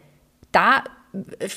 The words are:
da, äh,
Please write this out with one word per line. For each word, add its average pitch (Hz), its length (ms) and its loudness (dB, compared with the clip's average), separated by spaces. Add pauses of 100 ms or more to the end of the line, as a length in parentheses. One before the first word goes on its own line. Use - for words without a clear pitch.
(520)
da, 208 320 4 (300)
äh, - 440 -10